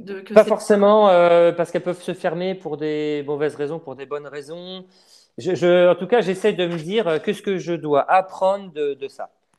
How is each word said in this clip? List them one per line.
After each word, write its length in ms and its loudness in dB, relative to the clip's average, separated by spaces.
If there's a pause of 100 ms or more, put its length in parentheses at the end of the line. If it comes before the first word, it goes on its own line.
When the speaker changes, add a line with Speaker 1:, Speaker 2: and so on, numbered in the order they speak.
Speaker 1:
de, 180 -10
que 120 -12
Speaker 2:
Pas 100 6
Speaker 1:
c'est 60 -2
Speaker 2:
forcément, 600 2
euh, 420 6
parce 200 -4
qu'elles 120 -2
peuvent 180 -6
se 120 -8
fermer 420 -4
pour 220 -10
des 480 -4
mauvaises 300 -4
raisons, 240 -6
pour 160 -14
des 100 -14
bonnes 220 -10
raisons. 580 -14 (520)
Je, 180 -2
je, 360 6
en 40 4
tout 120 -8
cas, 140 4
j'essaie 320 0
de 140 0
me 100 -4
dire, 300 -2
euh, 120 0
que 140 -2
ce 80 -8
que 160 -4
je 160 -4
dois 360 0
apprendre 600 0
de, 220 -4
de 140 -10
ça. 240 -14 (280)